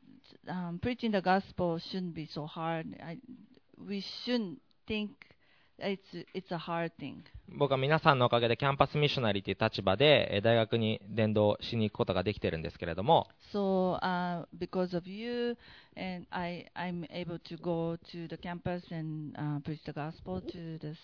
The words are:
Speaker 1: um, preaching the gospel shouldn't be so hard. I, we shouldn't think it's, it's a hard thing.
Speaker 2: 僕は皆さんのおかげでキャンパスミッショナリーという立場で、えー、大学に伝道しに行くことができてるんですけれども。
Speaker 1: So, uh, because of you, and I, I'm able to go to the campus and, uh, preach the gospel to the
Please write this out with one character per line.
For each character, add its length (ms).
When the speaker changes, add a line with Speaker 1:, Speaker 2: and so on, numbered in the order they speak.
Speaker 1:
um, 340
preaching 320
the 60
gospel 600
shouldn't 340
be 140
so 180
hard. 580
I, 140
we 180
shouldn't 560
think 220
it's, 200
it's 180
a 60
hard 400
thing. 240
Speaker 2:
僕 220
は 60
皆 220
さ 140
ん 60
の 80
お 20
か 100
げ 80
で 80
キ 100
ャ 60
ン 60
パ 100
ス 100
ミ 100
ッ 40
シ 60
ョ 40
ナ 100
リ 100
ー 20
と 80
い 20
う 60
立 220
場 160
で、 340
え 60
ー、 40
大 140
学 220
に 320
伝 240
道 260
し 160
に 140
行 40
く 40
こ 80
と 80
が 100
で 100
き 60
て 100
る 80
ん 40
で 80
す 80
け 80
れ 100
ど 80
も。 240
Speaker 1:
So, 480
uh, 460
because 380
of 140
you, 480
and 340
I, 440
I'm 380
able 280
to 220
go 360
to 160
the 100
campus 440
and, 420
uh, 240
preach 220
the 80
gospel 500
to 380
the 240